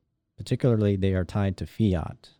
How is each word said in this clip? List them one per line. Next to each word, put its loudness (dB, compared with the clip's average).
particularly 2
they 0
are 0
tied -2
to -8
fiat, -2